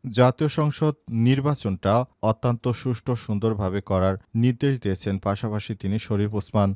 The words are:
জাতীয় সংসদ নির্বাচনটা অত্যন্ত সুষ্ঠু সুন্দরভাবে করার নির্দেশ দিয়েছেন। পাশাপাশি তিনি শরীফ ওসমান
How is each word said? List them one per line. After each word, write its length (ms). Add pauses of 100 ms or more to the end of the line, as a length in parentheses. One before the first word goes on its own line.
(180)
জাতীয় 320
সংসদ 440 (340)
নির্বাচনটা 680 (280)
অত্যন্ত 500
সুষ্ঠু 440
সুন্দরভাবে 680
করার 340 (200)
নির্দেশ 380 (100)
দিয়েছেন। 300 (140)
পাশাপাশি 480
তিনি 240
শরীফ 340
ওসমান 420